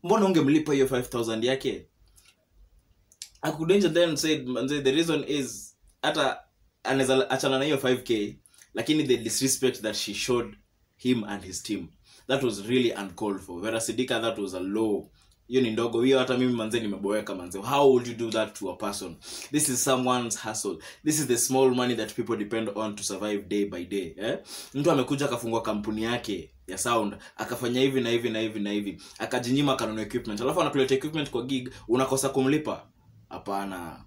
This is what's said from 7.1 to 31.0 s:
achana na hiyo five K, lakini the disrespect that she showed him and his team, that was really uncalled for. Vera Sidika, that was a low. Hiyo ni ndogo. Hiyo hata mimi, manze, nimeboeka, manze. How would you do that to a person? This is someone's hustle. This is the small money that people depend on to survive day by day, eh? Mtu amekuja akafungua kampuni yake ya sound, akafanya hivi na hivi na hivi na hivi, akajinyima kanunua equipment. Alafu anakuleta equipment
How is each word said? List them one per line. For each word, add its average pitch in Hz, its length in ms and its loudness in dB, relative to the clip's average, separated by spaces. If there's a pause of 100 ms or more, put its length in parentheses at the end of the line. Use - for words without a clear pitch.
achana 131 300 2
na 139 60 0
hiyo 147 120 2
five 127 260 2
K, 104 360 -2 (340)
lakini 151 300 0
the 123 140 4
disrespect 123 640 0
that 104 140 -4
she - 180 -4
showed 113 420 -2 (400)
him 123 280 0
and 101 200 -8
his 92 200 -10
team, 92 240 -4 (400)
that 135 160 0
was 101 220 -2
really 120 260 2
uncalled 98 480 -6
for. 87 220 -12
Vera 110 180 -4
Sidika, 113 420 -2
that 113 160 -2
was 98 160 -4
a 92 60 -8
low. 101 520 -2 (360)
Hiyo 127 140 2
ni 117 100 2
ndogo. 117 300 0
Hiyo 131 180 6
hata 127 180 2
mimi, 127 160 2
manze, 113 260 -2
nimeboeka, 101 560 -4
manze. 90 240 -10
How 135 320 6
would 120 160 4
you 117 60 -8
do 113 160 -4
that 107 300 0
to 95 120 -6
a 87 40 -8
person? 98 400 -8 (360)
This 147 180 2
is 123 140 0
someone's 127 600 0
hustle. 107 340 -6 (280)
This 151 140 2
is 139 80 -2
the 120 100 4
small 131 380 4
money 123 200 2
that 107 200 -4
people 110 220 -2
depend 104 380 -4
on 107 200 -4
to - 80 -10
survive 101 440 -4
day 101 180 2
by 90 200 -8
day, 95 320 -6
eh? 104 200 -4 (360)
Mtu 143 180 2
amekuja 139 340 2
akafungua 117 360 -2
kampuni 107 420 -2
yake 113 500 -4 (140)
ya 95 100 -10
sound, 107 380 0 (200)
akafanya 123 460 -2
hivi 135 200 4
na 117 80 0
hivi 117 200 0
na 110 100 -2
hivi 107 200 -2
na 101 120 -2
hivi, 101 300 -4 (180)
akajinyima 127 560 0
kanunua 110 280 -4
equipment. 107 380 -4
Alafu 151 200 0
anakuleta 135 340 2
equipment 147 340 -2